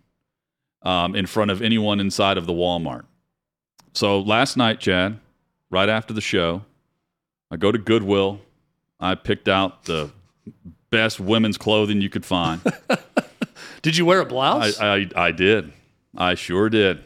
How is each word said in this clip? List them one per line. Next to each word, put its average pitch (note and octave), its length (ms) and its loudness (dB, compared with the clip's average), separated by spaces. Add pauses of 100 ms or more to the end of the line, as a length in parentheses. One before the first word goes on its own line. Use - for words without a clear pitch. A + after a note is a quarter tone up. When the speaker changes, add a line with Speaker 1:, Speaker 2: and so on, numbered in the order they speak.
(800)
Speaker 1:
um, F2+ 340 -2
in F#2+ 120 -2
front G#2 240 0
of F#2+ 100 -2
anyone G#2+ 380 0
inside G2 360 0
of E2+ 120 -4
the F2 60 -2
Walmart. E2+ 500 -2 (880)
So G2+ 280 0
last A2 360 0
night, A2+ 220 0
Chad, G2 400 0 (500)
right F#2+ 180 2
after A2 280 -2
the G#2+ 60 -4
show, F2 420 -2 (880)
I E2+ 60 -10
go G2 140 2
to A#2+ 60 0
Goodwill. G2+ 640 0 (600)
I F2+ 160 -2
picked - 320 -4
out F#2+ 380 0
the D#2 240 -4 (800)
best A2+ 300 0
women's G#2+ 380 2
clothing G#2+ 440 2
you G2 80 -2
could - 160 -8
find. E2+ 340 -2 (300)
<laughs> - 920 -8
Speaker 2:
Did D#3+ 160 0
you E3+ 80 2
wear F3+ 140 6
a D#3 60 0
blouse? B2+ 540 0
Speaker 1:
I, G#2 160 2
I, G2 200 0
I F2 160 2
did. F#2 400 2 (460)
I F2+ 180 0
sure F#2+ 340 0
did. G2 360 2